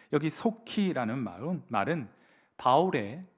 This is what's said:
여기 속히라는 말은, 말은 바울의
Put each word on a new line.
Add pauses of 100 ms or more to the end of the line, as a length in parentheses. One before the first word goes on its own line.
(140)
여기
속히라는
말은,
말은 (480)
바울의 (120)